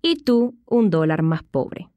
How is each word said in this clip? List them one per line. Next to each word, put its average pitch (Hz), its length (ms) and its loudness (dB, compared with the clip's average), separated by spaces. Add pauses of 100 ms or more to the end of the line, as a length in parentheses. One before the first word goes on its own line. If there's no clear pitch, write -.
y 330 140 0
tú 240 380 0 (120)
un 226 240 2
dólar 160 320 0
más 160 180 0
pobre. - 560 -8